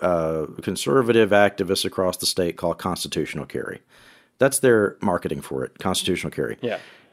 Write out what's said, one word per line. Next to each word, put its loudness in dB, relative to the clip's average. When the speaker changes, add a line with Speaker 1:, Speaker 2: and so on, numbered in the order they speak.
Speaker 1:
uh, 0
conservative 2
activists 2
across -2
the -4
state -2
call -2
constitutional -6
carry. -10
That's 2
their 6
marketing -2
for -6
it, -14
constitutional -2
carry. -6
Speaker 2:
Yeah. -4